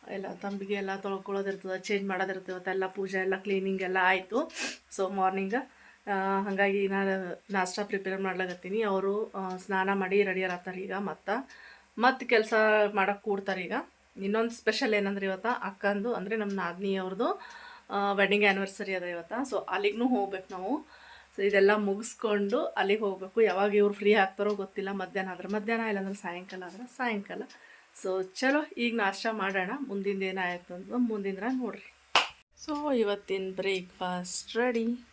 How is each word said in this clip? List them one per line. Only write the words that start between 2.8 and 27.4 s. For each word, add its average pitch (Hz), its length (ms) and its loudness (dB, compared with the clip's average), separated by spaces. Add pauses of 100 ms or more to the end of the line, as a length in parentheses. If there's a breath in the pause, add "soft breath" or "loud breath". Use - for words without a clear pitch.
ಪೂಜೆ 190 300 -4
ಎಲ್ಲ 190 200 2
ಕ್ಲೀನಿಂಗ್ 190 440 0
ಎಲ್ಲ 185 200 0
ಆಯ್ತು. 190 500 2 (460 loud breath)
So 190 160 0
ಮಾರ್ನಿಂಗ್, 190 420 2 (540 loud breath)
ಆ, 196 320 2
ಹಂಗಾಗಿ 196 460 2
ನಾನು 190 640 0
ನಾಷ್ಟ 185 320 0
ಪ್ರಿಪೇರ್ 196 380 -4
ಮಾಡ್ಲಾಕತ್ತೀನಿ. 185 600 -2
ಅವರು, 202 500 0
ಆ, 185 260 -6
ಸ್ನಾನ 190 360 0
ಮಾಡಿ 196 300 4
ರೆಡಿ 190 200 0
ಆಗತ್ತಾರ 180 340 -4
ಈಗ, 190 160 -6
ಮತ್ತ, 190 360 -6 (680 loud breath)
ಮತ್ತ 247 260 4
ಕೆಲಸ 220 300 4 (420)
ಮಾಡಕ್ 196 280 2
ಕೂಡ್ತಾರ 196 360 -2
ಈಗ. 175 140 -4 (440)
ಇನ್ನೊಂದು 214 320 0
ಸ್ಪೆಷಲ್ 214 440 0
ಏನಂದ್ರೆ 196 320 0
ಇವತ್ತ 190 200 -2 (180)
ಅಕ್ಕಂದು, 202 500 0
ಅಂದ್ರೆ 202 220 -2
ನಮ್ಮ 208 160 -2
ನಾದ್ನಿ 190 440 -2
ಅವ್ರದ್ದು, 190 460 -2 (480 loud breath)
ಆ, 202 240 0
ವೆಡ್ಡಿಂಗ್ 202 320 4
ಆ್ಯನಿವರ್ಸರಿ 196 500 0
ಅದ 180 80 -4
ಇವತ್ತ. 175 300 -8 (200)
So - 160 -2
ಅಲ್ಲಿಗೂ 208 380 0
ಹೋಗ್ಬೇಕು 190 440 0
ನಾವು. 196 340 -4 (520 loud breath)
So 196 100 2
ಇದೆಲ್ಲ 202 280 8
ಮುಗಿಸ್ಕೊಂಡು 208 880 0
ಅಲ್ಲಿಗೆ 196 340 2
ಹೋಗ್ಬೇಕು. 190 420 0
ಯಾವಾಗ 202 340 4
ಇವ್ರು 202 180 6
ಫ್ರೀ 202 200 4
ಆಗ್ತಾರೋ 202 420 4
ಗೊತ್ತಿಲ್ಲ, 196 360 -6
ಮಧ್ಯಾಹ್ನ 190 400 -4
ಆದ್ರೆ 180 160 -10
ಮಧ್ಯಾಹ್ನ, 214 360 0
ಇಲ್ಲಾಂದ್ರೆ 196 300 -2
ಸಾಯಂಕಾಲ 185 520 -8
ಆದ್ರೆ 196 220 -14 (100)
ಸಾಯಂಕಾಲ. 214 440 -4 (640 loud breath)